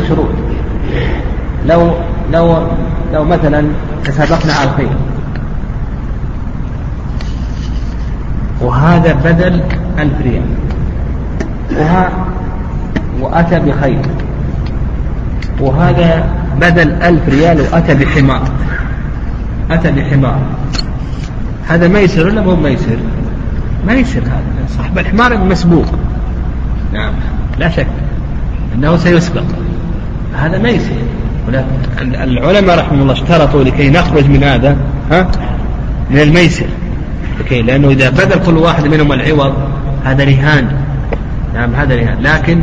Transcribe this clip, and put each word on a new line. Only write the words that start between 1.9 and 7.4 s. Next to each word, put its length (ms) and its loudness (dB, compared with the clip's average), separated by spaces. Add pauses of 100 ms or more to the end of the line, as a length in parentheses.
لو، 240 4 (560)
لو 120 0
مثلًا 400 2 (400)
تسابقنا 480 0
على 180 0
الخيل، 260 0 (3750)